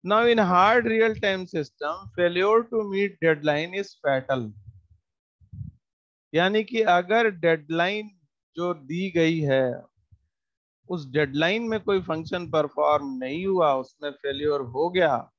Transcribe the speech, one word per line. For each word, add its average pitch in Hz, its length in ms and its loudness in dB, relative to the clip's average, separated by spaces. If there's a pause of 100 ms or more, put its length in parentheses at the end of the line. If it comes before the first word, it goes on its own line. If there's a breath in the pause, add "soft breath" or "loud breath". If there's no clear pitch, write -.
Now 208 240 2
in 233 140 4
hard 202 460 4
real 220 320 2
time 190 260 -2
system, 175 640 -6 (100)
failure 190 440 2
to 226 180 -2 (140)
meet 196 160 0 (140)
deadline 156 540 0
is 202 120 -8 (160)
fatal। 131 440 -2 (1800)
यानी 196 300 2
कि 226 180 -4
अगर 196 480 2
deadline 170 800 -2 (460)
जो 175 180 -4
दी 170 380 -6
गई 165 280 2
है, 135 440 0 (1040)
उस 151 220 -8
deadline 151 520 0
में 220 160 -4
कोई 196 220 -2
function 165 500 -8
perform 147 680 0
नहीं 139 280 -6
हुआ, 175 280 2
उसमें 135 380 -6
failure 139 500 -4
हो 131 280 -4
गया 165 280 2 (220)